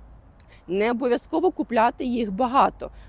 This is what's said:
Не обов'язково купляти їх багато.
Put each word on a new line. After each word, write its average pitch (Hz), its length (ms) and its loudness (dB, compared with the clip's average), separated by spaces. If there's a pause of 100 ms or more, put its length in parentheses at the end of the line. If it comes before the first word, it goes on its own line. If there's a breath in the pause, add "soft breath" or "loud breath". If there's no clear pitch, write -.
(680 loud breath)
Не 202 240 0
обов'язково 285 600 0
купляти 240 540 0
їх 240 260 -2
багато. 226 600 0 (180 soft breath)